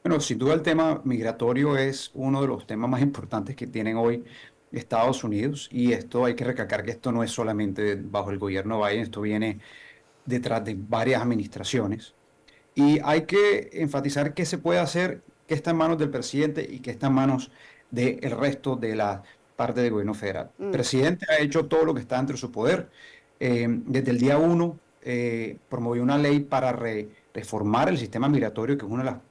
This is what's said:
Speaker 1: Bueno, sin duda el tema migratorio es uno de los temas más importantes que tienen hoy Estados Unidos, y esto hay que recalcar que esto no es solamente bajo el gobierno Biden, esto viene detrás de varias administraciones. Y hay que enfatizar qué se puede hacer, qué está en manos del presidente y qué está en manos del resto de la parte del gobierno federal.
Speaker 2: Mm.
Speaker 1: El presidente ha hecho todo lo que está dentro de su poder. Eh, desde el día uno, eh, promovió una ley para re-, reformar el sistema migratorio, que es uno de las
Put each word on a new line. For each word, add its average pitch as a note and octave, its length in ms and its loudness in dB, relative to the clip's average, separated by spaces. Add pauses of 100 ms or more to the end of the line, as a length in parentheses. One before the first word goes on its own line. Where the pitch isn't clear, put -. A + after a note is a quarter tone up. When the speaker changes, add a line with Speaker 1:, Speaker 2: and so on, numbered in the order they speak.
Speaker 1:
Bueno, D#3+ 200 2
sin A#2+ 160 -2
duda C3+ 160 4
el D#3+ 80 2
tema D#3+ 420 2
migratorio B2 720 2
es C3+ 380 -2
uno C3+ 280 0
de C3+ 60 2
los A2 180 -4
temas A2+ 240 -4
más B2+ 120 2
importantes C3+ 560 -2
que B2 100 -8
tienen A2+ 300 -2
hoy A#2 260 2 (480)
Estados A#2+ 540 0
Unidos, A#2 480 -2
y B2 180 2
esto A#2+ 320 0
hay A#2+ 120 2
que B2 100 -4
recalcar G#2+ 400 -2
que A#2 60 -4
esto B2 200 -4
no A#2 100 0
es A2+ 100 -2
solamente G#2 640 -2
bajo G2+ 360 -4
el G2 80 -4
gobierno G2+ 420 -2
Biden, G#2 200 0
esto G#2 180 -8
viene G#2+ 400 -2 (640)
detrás A#2+ 400 -2
de G#2+ 160 -6
varias A2+ 420 0
administraciones. A2+ 920 -2 (600)
Y D3 280 6
hay D#3 200 2
que G3+ 500 4
enfatizar C#3+ 600 -2
qué F3 120 -2
se E3+ 120 -4
puede E3+ 220 2
hacer, F3 420 0 (260)
qué D#3+ 60 0
está D#3+ 180 -2
en E3 40 4
manos E3 220 2
del C#3+ 140 0
presidente C#3+ 540 -2
y B2+ 140 -14
qué B2 120 -8
está C3+ 160 -2
en C3+ 60 4
manos C3 380 2 (400)
del A#2+ 300 0 (180)
resto C#3 380 -2
de A2+ 180 -4
la G2+ 260 0 (360)
parte A#2+ 240 0
del A#2+ 100 2
gobierno G#2 220 0
federal. G2 440 -6
Speaker 2:
Mm. F#3+ 60 -10
Speaker 1:
El G3+ 80 -4
presidente C#3+ 580 0
ha D#3 100 4
hecho D3+ 260 0
todo D#3+ 180 2
lo D#3 100 2
que A#2+ 60 -2
está - 160 -6
dentro C3 200 -2
de - 40 -10
su - 140 -10
poder. E3 360 0 (520)
Eh, A#2+ 280 2
desde C3 420 0
el B2 60 2
día C#3 200 4
uno, E3+ 400 4 (240)
eh, A#2 580 -4 (100)
promovió A#2+ 340 -2
una C#3 140 4
ley C#3+ 240 4
para C3 320 0
re-, A2+ 340 -4 (260)
reformar G#2+ 540 0
el F3+ 100 2
sistema C3 300 -2
migratorio, A#2+ 500 0
que A#2+ 80 -8
es G2 60 -8
uno B2 100 -2
de G#3 100 -2
las B3 80 -10 (120)